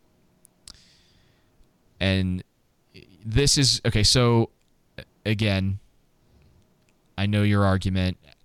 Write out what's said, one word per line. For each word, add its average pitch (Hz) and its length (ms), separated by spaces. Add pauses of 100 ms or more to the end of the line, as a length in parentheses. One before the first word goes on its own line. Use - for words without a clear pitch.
(2000)
and 92 440 (840)
this 135 320
is, 131 280
okay, 107 180
so, 120 460 (760)
again, 101 540 (1400)
I 98 80
know 104 160
your 101 240
argument 92 520 (280)